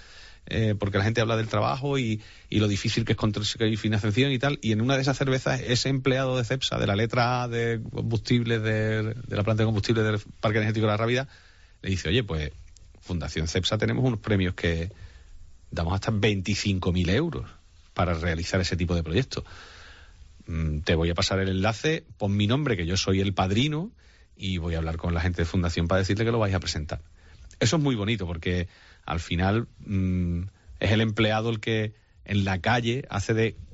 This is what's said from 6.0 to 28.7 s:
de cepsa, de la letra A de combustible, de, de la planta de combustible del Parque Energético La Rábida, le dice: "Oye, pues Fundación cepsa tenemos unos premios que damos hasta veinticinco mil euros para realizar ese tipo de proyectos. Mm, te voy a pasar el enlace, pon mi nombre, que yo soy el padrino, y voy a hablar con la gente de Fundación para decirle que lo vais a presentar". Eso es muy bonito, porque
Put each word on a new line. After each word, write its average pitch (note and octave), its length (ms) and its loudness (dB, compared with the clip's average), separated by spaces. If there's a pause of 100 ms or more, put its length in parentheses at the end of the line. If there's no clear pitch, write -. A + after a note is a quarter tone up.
de A#2+ 80 0
cepsa, B2+ 320 -2
de A#2 100 2
la G2+ 80 2
letra B2 480 2
A B2 60 -4
de A#2 320 -2 (100)
combustible, A2+ 680 0
de, A2 440 0 (120)
de - 200 -8
la G2+ 80 2
planta A2 200 2
de - 20 4
combustible A2 380 2
del G#2+ 160 2 (200)
Parque A2 200 2
Energético A2 280 2
La G#2 80 2
Rábida, B2 320 0 (540)
le - 80 -6
dice: F#2 180 -2
"Oye, A2+ 160 2
pues D#2 280 -4 (500)
Fundación D#2+ 480 -4
cepsa F#2 280 0
tenemos A#2 280 0
unos A#2 140 0
premios F#2 340 2
que E2+ 360 -2 (840)
damos E2+ 220 0
hasta G2+ 180 -2
veinticinco G2 840 0
mil F2 160 2
euros A#2 400 0 (440)
para F2 200 0
realizar E2+ 480 0
ese F2+ 160 -2
tipo F2 180 0
de E2+ 80 0
proyectos. F2+ 400 -2 (1040)
Mm, D#2+ 360 -2
te E2+ 140 2
voy E2 140 2
a E2+ 60 -2
pasar F#2+ 240 0
el F#2+ 100 0
enlace, A2 560 0 (120)
pon G2+ 200 0
mi G#2 100 4
nombre, C3 300 2
que E2+ 80 -2
yo F2 100 0
soy F#2+ 260 2
el G2 120 0
padrino, C#3 580 0 (460)
y F#2+ 220 -4
voy E2 160 -2
a - 20 0
hablar D#2+ 200 -2
con E2+ 160 -2
la E2 60 0
gente F2 220 0
de E2 40 0
Fundación E2+ 420 0
para F#2 120 4
decirle G2 240 0
que A2+ 80 2
lo A#2 80 2
vais G2 160 2
a F2+ 40 2
presentar". D#2 420 -6 (580)
Eso - 180 2
es D3+ 40 2
muy C#3 140 2
bonito, G2+ 320 0
porque F2 400 -2 (380)